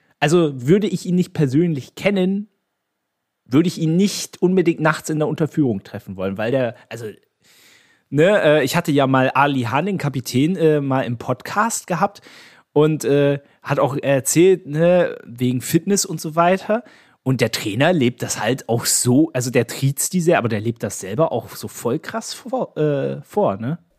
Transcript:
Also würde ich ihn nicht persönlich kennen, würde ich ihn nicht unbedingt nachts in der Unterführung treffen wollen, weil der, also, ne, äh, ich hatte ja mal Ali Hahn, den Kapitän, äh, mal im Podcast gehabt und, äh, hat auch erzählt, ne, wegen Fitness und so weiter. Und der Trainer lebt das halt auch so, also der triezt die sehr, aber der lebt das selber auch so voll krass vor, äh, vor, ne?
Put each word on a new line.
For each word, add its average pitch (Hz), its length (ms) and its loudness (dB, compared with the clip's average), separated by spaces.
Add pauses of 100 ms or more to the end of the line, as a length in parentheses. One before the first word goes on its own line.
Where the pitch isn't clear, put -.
(200)
Also 147 480 2
würde 196 200 4
ich - 180 -6
ihn 170 100 -2
nicht 180 180 0
persönlich 151 600 0
kennen, 196 540 -2 (960)
würde 156 240 2
ich 147 120 -4
ihn 160 180 0
nicht - 440 -2
unbedingt 180 380 2
nachts 156 300 -2
in 156 100 -2
der 151 80 0
Unterführung 143 560 -2
treffen 98 320 -14
wollen, 98 220 -4
weil 110 140 -4
der, 127 240 -2 (120)
also, 117 180 -14 (1040)
ne, 175 320 4
äh, 147 220 4
ich - 140 -2
hatte 170 160 0
ja 139 140 4
mal 131 240 2
Ali 139 320 2
Hahn, 135 240 -2
den 196 100 -2
Kapitän, 139 580 -2
äh, 156 240 2
mal 135 220 0
im 117 160 -4
Podcast - 680 -4
gehabt 156 360 -4 (500)
und, 151 320 2
äh, 143 380 2 (200)
hat 143 180 -2
auch 139 180 0
erzählt, 156 680 2
ne, 170 580 2
wegen 123 340 -2
Fitness 180 460 0
und 160 160 -8
so 160 160 -6
weiter. 190 480 0 (380)
Und 127 180 0
der 117 100 2
Trainer 127 420 0
lebt 123 300 0
das - 160 -6
halt 113 300 -4
auch 117 160 -2
so, 131 480 2
also 123 180 -4
der 117 160 2
triezt - 460 -2
die 180 80 0
sehr, 160 180 4
aber 113 100 -2
der 107 120 -2
lebt 113 200 -6
das - 200 -8
selber 113 300 -2
auch - 180 -6
so - 180 -14
voll 123 320 -6
krass - 340 -10
vor, 247 440 -8
äh, 143 440 -2
vor, 143 360 -2
ne? 127 200 -6 (220)